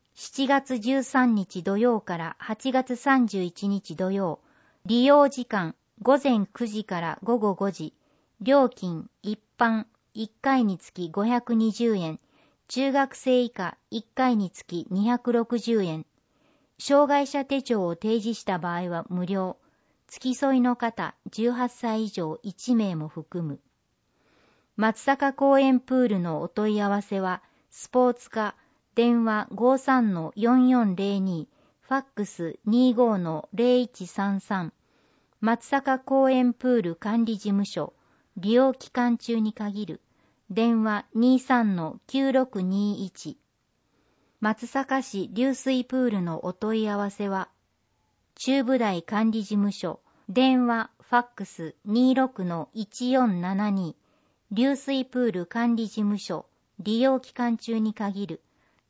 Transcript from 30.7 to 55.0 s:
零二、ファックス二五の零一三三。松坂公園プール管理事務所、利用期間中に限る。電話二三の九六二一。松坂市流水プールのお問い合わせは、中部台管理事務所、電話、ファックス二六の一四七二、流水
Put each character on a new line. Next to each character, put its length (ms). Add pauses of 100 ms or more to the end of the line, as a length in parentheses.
零 240
二、 280 (320)
フ 140
ァ 40
ッ 40
ク 220
ス 400
二 300
五 220
の 360
零 260
一 300
三 320
三。 320 (680)
松 260
坂 320
公 320
園 240
プ 140
ー 120
ル 160
管 280
理 100
事 160
務 160
所、 260 (460)
利 160
用 180
期 180
間 280
中 200
に 140
限 320
る。 160 (480)
電 340
話 220 (100)
二 240
三 380
の 300
九 260
六 300
二 420
一。 320 (1040)
松 260
坂 360
市 320
流 200
水 300
プ 120
ー 140
ル 120
の 240
お 60
問 300
い 60
合 80
わ 140
せ 180
は、 200 (880)
中 280
部 140
台 240
管 280
理 120
事 60
務 220
所、 300 (300)
電 360
話、 240 (100)
フ 160
ァ 20
ッ 40 (120)
ク 100
ス 300 (100)
二 300
六 300
の 280
一 380
四 320
七 280
二、 260 (540)
流 260
水 280